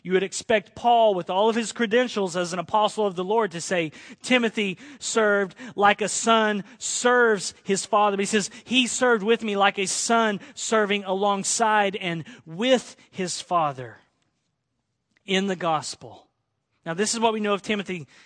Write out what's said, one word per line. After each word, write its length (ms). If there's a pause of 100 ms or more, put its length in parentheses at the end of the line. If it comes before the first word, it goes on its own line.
You 100
would 100
expect 520
Paul, 380
with 160
all 180
of 80
his 160
credentials 640
as 160
an 80
apostle 460
of 100
the 80
Lord, 280
to 100
say, 300 (320)
"Timothy 540 (200)
served 580 (200)
like 260
a 80
son 540 (160)
serves 760 (100)
his 220
father." 320
But 60
he 20
says, 240 (160)
"He 220
served 360
with 200
me 120
like 220
a 80
son 540 (160)
serving 480
alongside 920
and 300 (200)
with 520 (120)
his 320
father 580 (1300)
in 220
the 80
gospel." 720 (580)
Now, 80
this 200
is 60
what 140
we 60
know 140
of 80
Timothy. 440 (200)